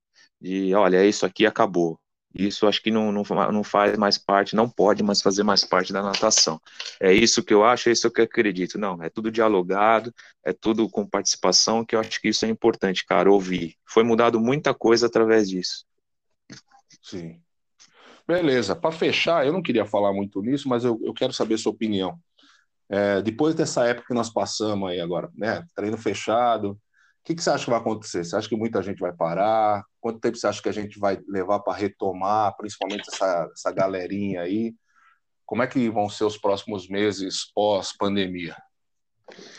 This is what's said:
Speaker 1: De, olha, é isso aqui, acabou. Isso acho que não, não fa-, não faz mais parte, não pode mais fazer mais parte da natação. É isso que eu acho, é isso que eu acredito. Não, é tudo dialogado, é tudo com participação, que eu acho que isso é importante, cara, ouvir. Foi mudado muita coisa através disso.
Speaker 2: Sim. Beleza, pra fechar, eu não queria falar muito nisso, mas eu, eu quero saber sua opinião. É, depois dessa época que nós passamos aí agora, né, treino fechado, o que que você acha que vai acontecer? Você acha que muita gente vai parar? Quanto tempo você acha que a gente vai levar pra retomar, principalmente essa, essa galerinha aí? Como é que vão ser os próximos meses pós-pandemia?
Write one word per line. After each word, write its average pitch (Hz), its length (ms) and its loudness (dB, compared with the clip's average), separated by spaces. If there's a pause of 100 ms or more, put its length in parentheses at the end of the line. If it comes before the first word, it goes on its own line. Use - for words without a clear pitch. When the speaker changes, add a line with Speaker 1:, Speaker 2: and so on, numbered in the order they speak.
(400)
Speaker 1:
De, 95 340 -2
olha, 92 240 4
é 98 80 8
isso 104 200 2
aqui, 104 200 2
acabou. 90 520 0 (360)
Isso 98 320 0
acho - 160 2
que 110 80 -2
não, 110 200 0
não 101 140 -2
fa-, 98 260 0
não 104 140 0
faz 104 320 2
mais 101 220 0
parte, 98 360 0
não 113 140 2
pode 104 340 2
mais 101 200 2
fazer 101 200 2
mais 101 220 2
parte 92 280 0
da 98 100 -2
natação. 98 580 0 (400)
É 95 120 6
isso 113 300 4
que - 120 2
eu 104 100 8
acho, 120 240 4
é 117 40 6
isso - 180 0
que - 100 0
eu 117 60 6
acredito. 95 520 -2
Não, 92 240 -4
é 80 60 -6
tudo 113 240 -6
dialogado, 107 840 2 (300)
é 78 80 -2
tudo 110 360 0
com 98 200 -4
participação, 101 760 0
que 113 140 -2
eu 110 40 2
acho - 200 -6
que 107 80 -2
isso - 160 -2
é 110 40 2
importante, 110 580 0
cara, 92 260 4
ouvir. 92 420 0 (120)
Foi 113 180 2
mudado 117 340 2
muita 135 360 0
coisa 117 320 4
através 110 420 4
disso. - 380 -6 (1160)
Speaker 2:
Sim. 85 380 -14 (840)
Beleza, 131 500 2
pra 160 160 -2
fechar, 165 540 0
eu 151 80 2
não 185 80 -4
queria 107 240 0
falar 101 260 0
muito 101 300 -4
nisso, 135 260 -2
mas 120 160 0
eu, 117 180 0
eu 117 120 -6
quero 127 180 -2
saber 110 240 -2
sua 110 160 -2
opinião. 98 460 -2 (680)
É, 101 360 0
depois 131 320 0
dessa 143 320 0
época 120 220 -2
que 123 60 -2
nós 113 140 0
passamos 101 600 -4
aí 90 100 -4
agora, 85 340 -4
né, 95 300 -4 (100)
treino 104 220 -4
fechado, 110 760 -2
o 101 60 -14 (460)
que 165 100 -4
que 170 80 -10
você - 60 -2
acha 143 160 0
que 131 60 -4
vai 113 100 2
acontecer? 107 420 -6
Você 85 140 -6
acha 107 100 -4
que 117 80 -6
muita 110 280 -2
gente 92 180 -8
vai 87 140 -4
parar? 101 680 0 (160)
Quanto 113 220 -8
tempo 117 160 -2
você - 100 -4
acha 101 140 -2
que - 80 -4
a 98 40 -2
gente 104 260 -8
vai 98 280 0
levar 98 340 -2
pra 92 120 -4
retomar, 98 840 -2
principalmente 101 520 -8
essa, 87 400 -2
essa - 220 -8
galerinha 95 680 -4
aí? 110 320 -4 (720)
Como 113 160 -2
é 131 40 -2
que 127 220 0
vão 107 220 -2
ser 107 140 -4
os 104 120 0
próximos 98 500 -4
meses 95 680 -4
pós-pandemia? 98 1000 -2 (1040)